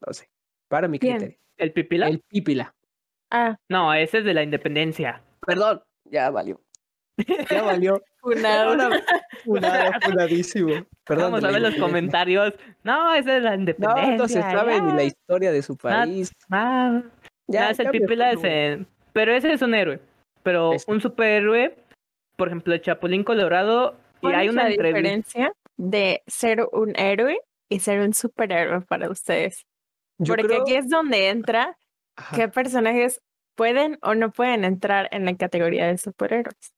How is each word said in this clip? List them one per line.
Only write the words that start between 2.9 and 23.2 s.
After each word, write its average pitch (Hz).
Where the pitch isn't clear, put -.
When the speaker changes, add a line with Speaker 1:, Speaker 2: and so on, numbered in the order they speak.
Speaker 2:
Ah. 233
Speaker 3:
No, 175
ese 160
es 214
de 202
la 156
independencia. 147
Speaker 1:
Perdón, 190
ya 135
valió. 98
Ya 214
valió. 190
Speaker 2:
<laughs> -
Funado. 220
Speaker 1:
Ahora, 262
funado, 185
funadísimo. 175
Perdón, 165
Speaker 3:
Vamos 202
Speaker 1:
de 208
Speaker 3:
a 190
Speaker 1:
la -
Speaker 3:
ver 214
los 220
Speaker 1:
independencia. 202
Speaker 3:
comentarios. 180
No, 311
ese 311
es 254
de 254
la 226
independencia, 196
Speaker 1:
No, 226
no 226
se 226
sabe 208
Speaker 3:
ya. 202
Speaker 1:
ni 156
la 147
historia 180
de 143
su 139
Speaker 3:
No, 131
Speaker 1:
país. 190
Speaker 3:
no. 240
Speaker 1:
Ya, 208
Speaker 3:
No, 214
es 226
el 247
Speaker 1:
cambia, 240
Speaker 3:
Pipila, 233
Speaker 1:
por 233
favor. 196
Speaker 3:
ese, 147
pero 220
ese 269
es 294
un 240
héroe. 160
Pero 165
Speaker 1:
Ese. -
Speaker 3:
un 208
superhéroe, 220
por 185
ejemplo, 170
el 165
Chapulín 180